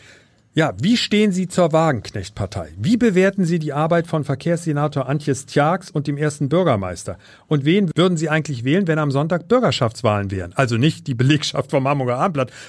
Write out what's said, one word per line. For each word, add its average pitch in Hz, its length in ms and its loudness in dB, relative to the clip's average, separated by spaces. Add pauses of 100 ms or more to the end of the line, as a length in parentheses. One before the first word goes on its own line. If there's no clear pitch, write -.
(520)
Ja, 151 280 0
wie 220 160 2
stehen 214 340 2
Sie 180 160 -2
zur 170 260 2
Wagenknecht-Partei? 107 1040 -2
Wie 151 200 2
bewerten 196 480 2
Sie 165 160 0
die 151 120 -4
Arbeit 165 360 0
von 156 160 -2
Verkehrssenator 147 840 -2
Antjes 143 380 -2
Tjax 160 460 0
und 151 160 -4
dem 143 80 -2
ersten 147 320 -2
Bürgermeister? 104 720 -2 (280)
Und 143 180 0
wen 180 300 2
würden 180 220 2
Sie 156 120 -4
eigentlich 147 360 -2
wählen, 165 240 2
wenn 156 100 0
am 147 140 0
Sonntag 165 340 -2
Bürgerschaftswahlen 113 840 0
wären? 90 220 -6
Also 120 220 0
nicht 151 300 0
die 135 80 -4
Belegschaft 143 560 0
vom 135 160 0
Hamburger 131 300 0
Abendblatt, 143 340 -2 (180)